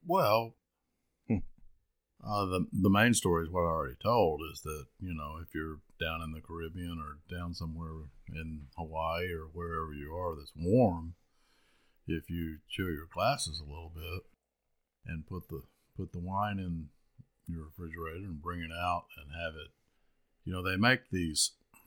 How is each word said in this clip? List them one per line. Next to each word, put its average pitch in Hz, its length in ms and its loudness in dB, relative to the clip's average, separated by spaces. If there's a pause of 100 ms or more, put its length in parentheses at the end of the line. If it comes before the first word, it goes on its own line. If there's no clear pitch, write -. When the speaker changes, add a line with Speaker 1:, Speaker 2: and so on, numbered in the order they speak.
Speaker 1:
Well, 117 500 6 (720)
Speaker 2:
Hmm. - 100 6 (840)
Speaker 1:
uh, 104 220 2
the, 92 260 2
the 98 180 6
main 107 260 8
story 85 300 4
is 78 60 -6
what 90 100 2
I 85 100 4
already 76 300 -2
told, 95 400 4 (100)
is 73 100 -14
that, 76 240 -8 (140)
you 90 140 -6
know, 76 280 -8
if - 140 -12
you're 78 240 -6 (200)
down 82 220 -2
in 80 120 -6
the 78 80 -10
Caribbean 85 640 -8
or 73 140 -10 (180)
down 87 200 -6
somewhere 80 360 -6 (380)
in 78 380 -8 (100)
Hawaii 82 540 -2
or 80 220 -6
wherever 82 400 -4
you 73 220 -8
are 87 200 -2
that's 73 200 -16
warm, 85 600 4 (880)
if 82 240 -4
you 82 300 -4 (100)
chill 92 220 -4
your 80 200 -6
glasses 92 480 0
a 78 40 -12
little 80 320 -12
bit 87 280 -8 (800)
and 80 200 -8
put 90 240 -10
the, 71 140 -10 (340)
put 92 140 -8
the 90 80 -8
wine 98 400 -2
in 85 300 -4 (580)
your 82 180 -8
refrigerator 82 600 -10
and 82 160 -8
bring 87 200 -6
it 82 100 -8
out 87 340 0 (120)
and 73 140 -16 (100)
have 80 140 -4
it, 76 160 -14 (720)
you 92 60 -4
know, 90 100 -4
they 92 140 0
make 123 360 4
these, 85 400 2 (360)